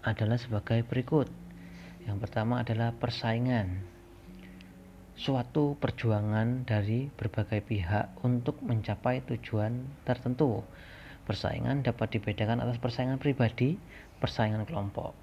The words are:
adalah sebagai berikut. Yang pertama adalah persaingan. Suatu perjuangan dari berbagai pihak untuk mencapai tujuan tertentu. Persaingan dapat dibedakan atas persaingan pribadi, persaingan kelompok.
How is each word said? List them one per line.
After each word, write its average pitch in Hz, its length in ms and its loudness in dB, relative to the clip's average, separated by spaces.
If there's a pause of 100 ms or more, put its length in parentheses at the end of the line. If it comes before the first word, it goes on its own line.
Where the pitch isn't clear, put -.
adalah 110 320 2
sebagai 117 480 2
berikut. 127 480 2 (720)
Yang 101 240 -2
pertama 117 320 2
adalah 117 320 2
persaingan. 117 880 0 (1400)
Suatu 143 640 0
perjuangan 110 880 2
dari 110 480 2
berbagai 107 480 0
pihak 104 640 0
untuk 123 320 2
mencapai 123 640 0
tujuan 117 640 -2 (160)
tertentu. 123 640 0 (600)
Persaingan 120 580 0
dapat 113 320 0
dibedakan 107 400 2
atas 120 240 0
persaingan 127 400 0
pribadi, 135 560 4 (400)
persaingan 107 480 0
kelompok. - 580 -4